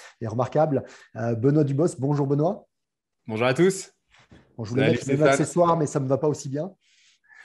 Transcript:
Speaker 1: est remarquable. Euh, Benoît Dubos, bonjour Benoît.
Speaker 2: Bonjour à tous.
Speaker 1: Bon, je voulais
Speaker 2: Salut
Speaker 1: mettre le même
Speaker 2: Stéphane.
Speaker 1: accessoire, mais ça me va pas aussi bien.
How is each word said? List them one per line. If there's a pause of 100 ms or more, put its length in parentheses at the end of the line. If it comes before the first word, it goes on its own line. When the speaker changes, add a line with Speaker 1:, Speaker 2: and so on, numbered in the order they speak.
(220)
Speaker 1:
est
remarquable. (320)
Euh,
Benoît
Dubos,
bonjour
Benoît. (580)
Speaker 2:
Bonjour
à
tous. (680)
Speaker 1:
Bon,
je
voulais
Speaker 2:
Salut
Speaker 1:
mettre
le
même
Speaker 2:
Stéphane.
Speaker 1:
accessoire,
mais
ça
me
va
pas
aussi
bien. (680)